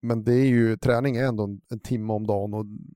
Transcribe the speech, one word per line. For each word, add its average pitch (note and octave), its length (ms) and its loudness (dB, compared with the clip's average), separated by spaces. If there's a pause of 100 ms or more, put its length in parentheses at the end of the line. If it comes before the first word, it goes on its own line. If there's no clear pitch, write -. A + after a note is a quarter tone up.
men A#2 220 -2
det A#2+ 100 4
är C3 120 4
ju, A#2 320 4
träning B2+ 380 2
är B2 100 0
ändå A2 180 -2
en, G2+ 260 -8
en A2+ 100 -10
timme A2 340 -4
om G#2+ 140 -4
dagen G#2 260 -2
och G#2+ 120 -6 (300)